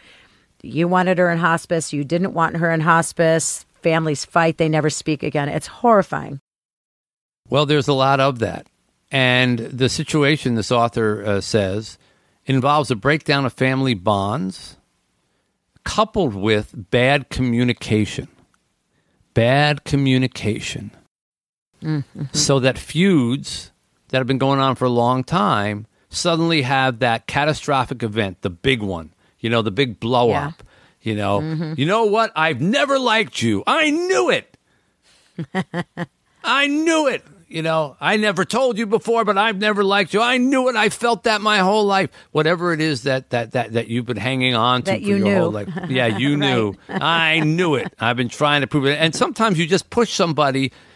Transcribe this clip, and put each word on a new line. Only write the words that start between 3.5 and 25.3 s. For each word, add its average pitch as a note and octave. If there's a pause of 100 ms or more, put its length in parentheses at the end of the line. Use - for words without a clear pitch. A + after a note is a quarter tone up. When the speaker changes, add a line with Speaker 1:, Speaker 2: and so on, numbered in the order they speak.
Speaker 1:
families D#3+
fight, E3
they D#3+
never D#3
speak D3+
again. C#3+
It's D3+
horrifying. E3+ (1120)
Speaker 2:
Well, C#3+
there's C#3+
a C#3+
lot C3+
of C3+
that. F#2 (440)
And B2+
the B2
situation, C#3+
this G#2+
author, A2+
uh, G2+
says, G#2 (480)
involves C#3
a C3
breakdown C#3
of A#2+
family C3
bonds G2 (1040)
coupled G3
with G#2 (180)
bad B2+
communication. A#2+ (1080)
Bad C#3
communication. B2+ (880)
Speaker 1:
Mm-hmm. D#3 (100)
Speaker 2:
So -
that B2
feuds D3+ (380)
that C3+
have C3
been C3
going C3+
on C3+
for C3
a B2+
long B2
time G#2+ (220)